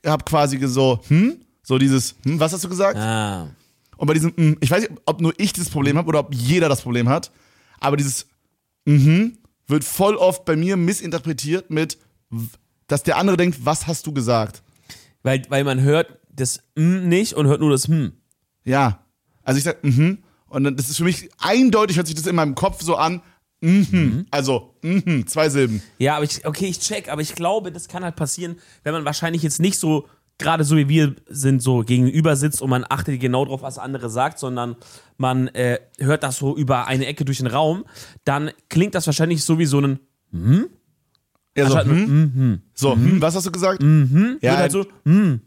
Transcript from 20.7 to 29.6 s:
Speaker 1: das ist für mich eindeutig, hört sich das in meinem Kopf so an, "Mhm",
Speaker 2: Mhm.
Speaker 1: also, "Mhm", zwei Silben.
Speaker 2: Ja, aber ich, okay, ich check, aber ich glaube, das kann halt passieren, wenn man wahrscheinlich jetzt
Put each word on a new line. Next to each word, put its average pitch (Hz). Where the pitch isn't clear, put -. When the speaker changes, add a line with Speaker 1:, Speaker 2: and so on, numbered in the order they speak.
Speaker 1:
das 127
ist 147
für 165
mich 170
eindeutig, 214
hört 175
sich 160
das 151
in 170
meinem 151
Kopf 190
so 165
an, 170
"Mhm", 180
Speaker 2:
Mhm. 156
Speaker 1:
also, 135
"Mhm", 165
zwei 156
Silben. 123
Speaker 2:
Ja, 139
aber 151
ich, -
okay, 156
ich 180
check, 208
aber 147
ich 151
glaube, 185
das 165
kann 185
halt 170
passieren, 170
wenn 147
man 160
wahrscheinlich 165
jetzt 156